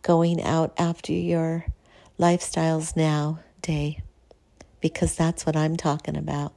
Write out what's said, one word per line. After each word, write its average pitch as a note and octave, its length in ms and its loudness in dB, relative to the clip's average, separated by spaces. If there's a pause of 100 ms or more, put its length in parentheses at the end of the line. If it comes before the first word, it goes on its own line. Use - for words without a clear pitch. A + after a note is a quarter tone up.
going E3+ 400 4
out D#3+ 360 0
after E3+ 340 -2
your E3 540 -2 (520)
lifestyles E3 800 0
now D#3 440 0 (200)
day, D3 400 -2 (800)
because E3 340 0
that's E3 300 0
what D#3 100 0
I'm D#3 220 0
talking D3+ 400 -2
about. C#3+ 400 -6